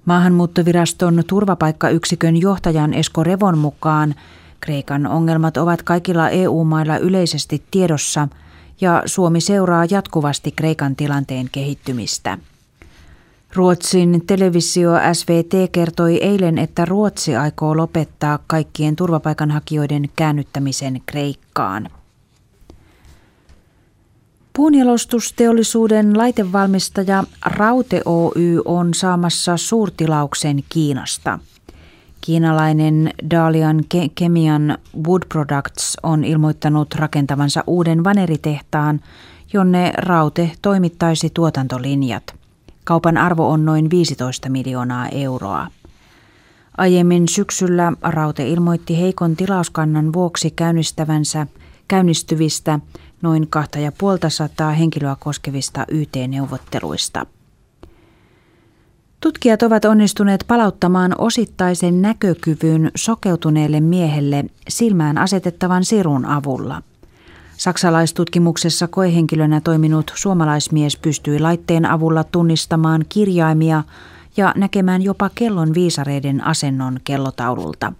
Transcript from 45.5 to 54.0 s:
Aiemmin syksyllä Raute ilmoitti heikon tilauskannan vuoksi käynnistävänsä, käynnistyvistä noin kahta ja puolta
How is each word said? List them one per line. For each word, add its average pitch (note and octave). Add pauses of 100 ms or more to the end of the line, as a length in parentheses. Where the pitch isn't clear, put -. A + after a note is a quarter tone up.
Aiemmin F3
syksyllä F3 (100)
Raute D#3
ilmoitti E3+
heikon F3+
tilauskannan D#3+
vuoksi E3+
käynnistävänsä, D#3 (420)
käynnistyvistä D#3+ (420)
noin D#3+
kahta D3
ja D3
puolta F#3+